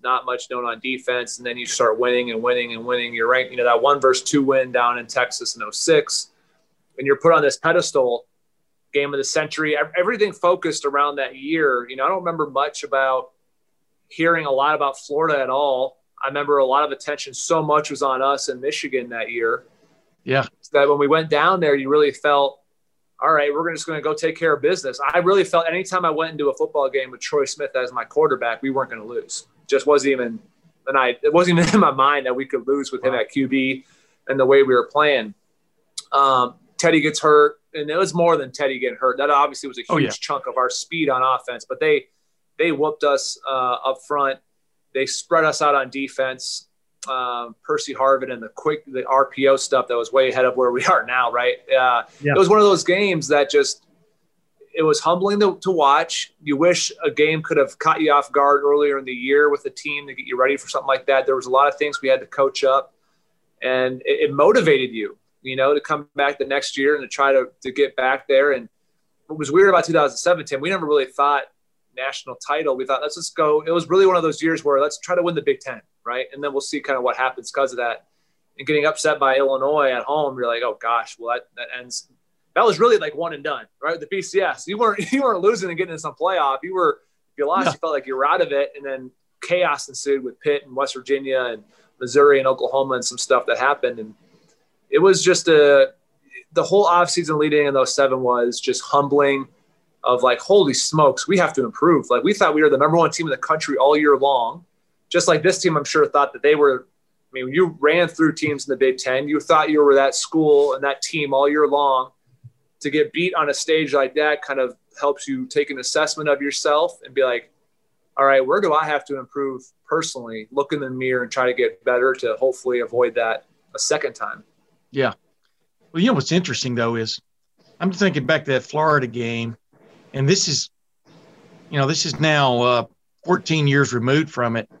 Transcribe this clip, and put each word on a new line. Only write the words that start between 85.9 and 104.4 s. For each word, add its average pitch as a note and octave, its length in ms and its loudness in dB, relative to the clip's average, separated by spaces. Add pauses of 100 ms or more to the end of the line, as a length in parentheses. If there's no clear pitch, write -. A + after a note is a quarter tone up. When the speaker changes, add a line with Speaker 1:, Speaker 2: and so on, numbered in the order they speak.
Speaker 1:
in D3+ 60 -10
some D3+ 160 -10
playoff. D3+ 480 0
You F#3 100 -10
were, F3 260 0 (320)
if - 60 -20
you C#3+ 100 -2
lost, F3 200 0
Speaker 2:
Yeah. D#3+ 40 0
Speaker 1:
you - 60 -6
felt D#3+ 160 -4
like C3+ 120 -4
you C3+ 120 -8
were C3+ 80 0
out D#3+ 160 2
of C#3 100 -4
it. C#3 240 -2
And C#3+ 100 -14
then C3 240 -10 (320)
chaos E3+ 460 -2
ensued C#3 340 -4
with B2 200 -10
Pitt C#3+ 240 -2
and C3 100 -20
West C3+ 180 -2
Virginia C3+ 500 -4
and A2+ 200 -8 (380)
Missouri C#3 380 4
and C3 100 0
Oklahoma C3 460 -2
and B2 100 -4
some B2 120 -8
stuff B2 280 0
that A#2 120 -2
happened. B2+ 420 -2
And A2 160 -16 (760)
it C#3+ 100 2
was F3 240 4
just F3 240 2
a, C#3+ 460 6 (580)
the D#3+ 120 0
whole F#3+ 220 4
offseason F3 540 2
leading D3 280 2
in C#3 100 0
oh B2+ 80 4
seven C3 360 0
was B2 380 0
just - 220 -2
humbling C#3 680 0 (560)
of, B2 180 0
like, B2+ 200 2
"Holy F#3 320 4
smokes, D3 560 0
we G3 80 2
have E3 160 2
to C3+ 100 -2
improve." C#3+ 460 0
Like, B2 160 0
we G3+ 80 2
thought F3+ 200 2
we D3+ 100 2
were D3+ 60 6
the C#3 80 4
number D#3 200 2
one D#3+ 140 2
team E3 160 -6
in D3 40 -6
the B2+ 60 -4
country D#3 400 -4
all C#3 180 4
year D3 220 4
long. C3+ 480 -2 (420)